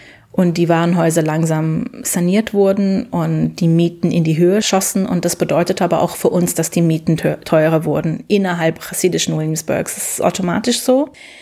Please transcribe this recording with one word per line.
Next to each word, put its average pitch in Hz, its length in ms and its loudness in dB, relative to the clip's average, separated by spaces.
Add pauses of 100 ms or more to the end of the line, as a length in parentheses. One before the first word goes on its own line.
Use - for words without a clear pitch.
(360)
und 175 220 2
die 170 100 2
Warenhäuser 170 540 2
langsam 160 640 0 (180)
saniert 190 500 0
wurden 196 520 2
und 160 500 -2
die 170 140 2
Mieten 170 420 2
in 170 140 2
die 160 100 2
Höhe 180 260 4
schossen. 190 440 0
Und 180 180 -2
das 175 140 -2
bedeutet 165 440 0
aber 170 200 0
auch - 160 -2
für - 100 0
uns, 175 280 0
dass 165 140 -2
die 170 120 0
Mieten 160 340 2
teu-, 151 300 -2
teurer 160 400 2
wurden 156 420 -4
innerhalb 175 560 0
chassidischen 165 540 -2
Williamsburgs. 156 580 -4
Das - 200 -8
ist - 60 -6
automatisch 185 600 -2
so, 269 320 0 (280)